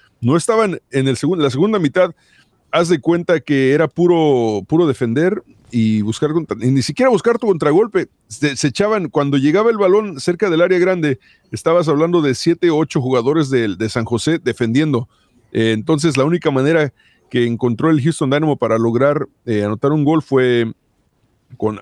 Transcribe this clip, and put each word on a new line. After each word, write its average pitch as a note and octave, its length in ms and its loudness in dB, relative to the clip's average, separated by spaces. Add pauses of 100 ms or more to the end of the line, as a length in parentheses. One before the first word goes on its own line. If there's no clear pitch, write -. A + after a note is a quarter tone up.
(220)
No B2+ 160 2
estaban A3 420 0 (120)
en C3+ 180 0
el B2+ 80 -2
segun-, E3 240 -2
la C#3 80 2
segunda F#3+ 280 0
mitad, F3+ 340 0 (600)
haz E3 160 0
de E3 140 0
cuenta E3+ 400 0
que C3+ 320 2
era D#3 160 2
puro, C#3+ 760 2
puro D#3+ 220 2
defender C#3 560 -2 (260)
y A2 320 0
buscar A2 300 -2
contra-, D#3 340 -4
y B2+ 60 2
ni C3+ 100 2
siquiera B3 280 0
buscar A#3 280 0
tu A#3 100 -4
contragolpe. E3+ 600 0 (220)
Se, C#3+ 260 -4
se D3 140 -2
echaban, G3+ 400 -2
cuando C#3+ 280 -2
llegaba F3 340 2
el A3+ 60 0
balón G3 440 0
cerca F3+ 280 -2
del E3 120 2
área F3+ 180 2
grande, E3+ 400 0 (320)
estabas E3 380 0
hablando E3 320 2
de C#3 120 2
siete, E3+ 380 0
ocho D#3 300 0
jugadores C3 480 0
de, A2+ 260 0
de G#2+ 140 -4
San A#2 160 -4
José C3 360 -2
defendiendo. B2 680 -2 (420)
Eh, A2+ 220 0
entonces, C#3+ 420 0
la C3 80 2
única D#3+ 260 0
manera C#3+ 440 0 (360)
que B2 160 0
encontró A#2+ 460 0
el D3+ 100 2
Houston D3 300 -2
Dynamo D3 260 0
para A2+ 220 0
lograr, C3 480 0 (180)
eh, G#2 180 -2
anotar G#2+ 280 -2
un D3+ 120 0
gol D#3 200 0
fue B2 500 0 (840)
con G#2+ 240 -4